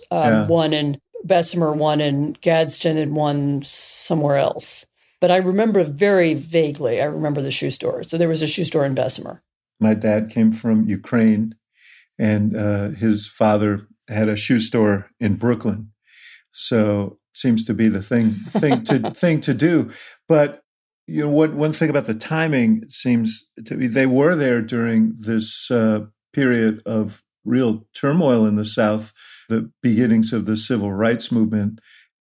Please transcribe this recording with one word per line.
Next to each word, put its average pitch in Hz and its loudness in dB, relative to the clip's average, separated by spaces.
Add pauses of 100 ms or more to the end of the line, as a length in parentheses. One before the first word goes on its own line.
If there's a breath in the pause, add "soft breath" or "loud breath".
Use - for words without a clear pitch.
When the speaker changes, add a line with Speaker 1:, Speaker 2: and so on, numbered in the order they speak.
(120)
Speaker 1:
Um, 160 2
Speaker 2:
Yeah. 110 2
Speaker 1:
one 160 2
in 147 -2 (240)
Bessemer, 170 2
one 151 0
in 143 0
Gadsden, 160 0
and 151 -2
one 143 0
somewhere - -2
else. - -2 (360)
But 180 4
I 180 4
remember 196 2
very 165 2
vaguely, 147 -2
I 139 0
remember 151 -2
the 135 -4
shoe 139 -4
store. - -6
So - -6
there 170 2
was 160 0
a 151 -2
shoe 165 -4
store 151 0
in 139 -2
Bessemer. - -6 (380)
Speaker 2:
My 110 4
dad 107 0
came 110 2
from 110 0
Ukraine, 110 0 (640 soft breath)
and, 107 0
uh, 104 -2
his 104 -2
father 104 0 (220)
had 110 0
a 107 -2
shoe 117 0
store 107 0 (100)
in 101 0
Brooklyn. 113 -2 (640 loud breath)
So 104 -2 (160)
seems 113 0
to 120 -2
be 113 2
the 101 0
thing, 113 0 (180)
thing 139 0
to, 127 0
Speaker 1:
<laughs> - -14
Speaker 2:
thing 160 2
to 143 0
do. 139 2 (380 loud breath)
But, 147 2 (460)
you 156 -4
know, 147 -2
what, 151 4
one 151 0
thing 156 0
about 139 0
the 117 -4
timing 123 0
seems 117 -2 (200)
to 123 -8
be, 131 -2
they 131 2
were 139 2
there 127 0
during 113 0
this, 110 -4
uh, 110 2 (320)
period 117 2
of 107 -4 (240)
real 110 0
turmoil 139 2
in 107 2
the 107 0
South, 107 -2 (360 loud breath)
the 113 -2 (120)
beginnings 113 2
of 107 -2
the 107 -2
civil 104 -2
rights 117 -2
movement. 107 -2 (420 soft breath)